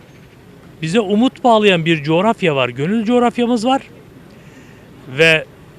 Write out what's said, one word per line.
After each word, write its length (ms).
bize 180
umut 440
bağlayan 400
bir 180
coğrafya 540
var, 120
gönül 360
coğrafyamız 640
var 160
ve 260